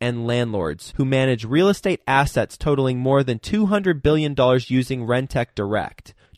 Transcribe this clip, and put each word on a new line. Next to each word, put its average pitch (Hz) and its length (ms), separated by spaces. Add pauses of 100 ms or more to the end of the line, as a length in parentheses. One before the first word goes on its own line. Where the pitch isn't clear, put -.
and 120 260
landlords 107 680
who 139 80
manage 131 400
real 160 240
estate 190 360
assets 135 520
totaling 135 420
more 135 240
than 123 160
two 208 280
hundred 190 360
billion 151 300
dollars 127 360
using 127 360
Rentec 123 500
Direct. 101 580 (240)